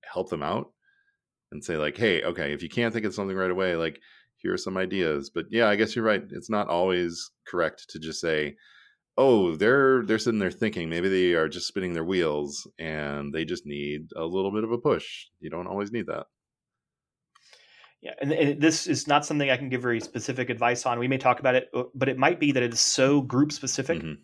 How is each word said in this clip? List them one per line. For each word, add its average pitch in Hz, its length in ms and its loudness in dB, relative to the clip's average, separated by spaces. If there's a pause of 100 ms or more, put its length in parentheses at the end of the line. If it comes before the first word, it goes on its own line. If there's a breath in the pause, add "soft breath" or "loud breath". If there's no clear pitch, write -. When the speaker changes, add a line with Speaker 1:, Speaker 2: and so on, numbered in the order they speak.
Speaker 1:
help - 260 -6
them 76 140 -4
out 95 300 -4 (760)
and 76 120 -12
say, 82 140 -4
like, 76 200 -2
"Hey, 101 260 2
okay, 82 300 -2
if 73 80 -8
you 85 80 -10
can't 117 240 -2
think 110 120 -2
of 92 80 -2
something 98 240 -4
right 95 140 0
away, 92 240 0
like, 82 240 -2 (360 soft breath)
here 92 180 -4
are 90 40 -2
some 95 200 -6
ideas." 90 560 -2
But - 160 -4
yeah, 110 180 4
I 104 100 4
guess 107 180 0
you're 113 100 0
right. 107 240 2
It's - 200 -14
not 104 180 0
always 87 640 0 (160)
correct 82 420 -2
to - 100 -14
just 78 200 -10
say, 76 380 -2 (640 soft breath)
"Oh, 107 360 6
they're, 127 500 4
they're 107 140 2
sitting 113 200 0
there 92 120 0
thinking." 95 380 -2
Maybe 85 200 0
they 90 240 4
are 80 160 2
just 82 180 -8
spinning 92 260 -4
their 82 100 -4
wheels 76 640 -2 (100)
and 73 560 -6
they 80 120 -4
just 85 200 -8
need 73 500 -8
a 82 100 -4
little 95 260 -2
bit 107 120 -2
of 113 80 -4
a 120 60 -2
push. - 500 -2 (120)
You - 100 -12
don't 87 160 -8
always 101 260 -4
need 113 160 -4
that. - 200 -8 (1700 soft breath)
Speaker 2:
Yeah, - 200 -12
and, 143 100 -2
and 143 300 2
this 160 240 4
is 143 220 -2
not 147 180 4
something 147 240 0
I 127 80 4
can 135 120 -6
give 123 120 -2
very 120 180 0
specific 123 520 -6
advice 120 340 0
on. 120 140 0
We 123 80 -2
may 131 100 0
talk 127 220 4
about 127 160 2
it, 127 180 2
uh, 123 100 -2 (120)
but 131 140 2
it 127 80 -4
might 147 220 4
be 147 120 2
that 131 100 4
it 120 120 0
is 117 80 0
so 139 400 4
group 131 300 2
specific 139 460 -4
Speaker 1:
Mm-hmm. 80 260 -8